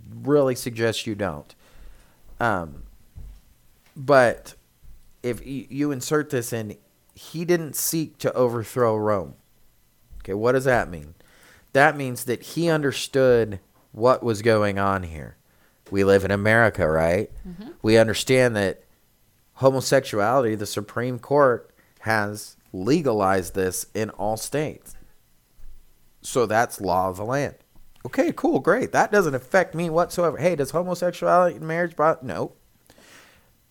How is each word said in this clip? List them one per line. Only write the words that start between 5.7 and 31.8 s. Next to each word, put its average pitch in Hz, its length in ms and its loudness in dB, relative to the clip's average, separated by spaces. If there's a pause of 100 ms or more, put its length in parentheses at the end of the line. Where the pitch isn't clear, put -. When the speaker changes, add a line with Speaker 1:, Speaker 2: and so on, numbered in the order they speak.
Speaker 1:
insert 147 400 -2
this 120 220 -4
in, 107 240 -8 (380)
he - 300 -10
didn't 165 320 0
seek - 420 -4
to - 160 -2
overthrow 117 640 0
Rome. 104 380 -2 (880)
Okay, 95 140 -8
what 113 180 2
does 131 120 2
that 117 260 2
mean? 80 240 -14 (580)
That 147 240 4
means 127 280 -8
that 120 180 -4
he 165 260 -2
understood 127 920 2 (320)
what 117 300 4
was 110 200 -2
going 104 360 4
on 98 240 0
here. 78 340 -12 (540)
We 98 140 2
live 98 200 6
in 95 60 -2
America, 101 580 4
right? 82 420 2 (160)
Speaker 2:
Mm-hmm. 190 240 -16 (120)
Speaker 1:
We 110 160 6
understand 117 580 4
that 98 280 -2 (680)
homosexuality, 127 1000 2
the 104 120 -6
Supreme 117 520 -6
Court 139 520 2 (300)
has 104 560 -4 (160)
legalized 98 840 0
this 92 400 -4
in 107 160 -4
all 107 260 -6
states. - 580 -8 (1300)
So 120 240 -2
that's 110 340 0
law 92 280 0
of 92 80 -6
the 101 80 -8
land. 127 300 -4 (520)
Okay, 311 280 0
cool, 277 260 0
great. 208 320 0
That 160 180 2
doesn't 208 240 2
affect - 400 0
me 165 160 -4
whatsoever. 170 460 0
Hey, 175 200 0
does 139 140 -2
homosexuality 175 840 0
in 151 100 -12
marriage 170 300 -4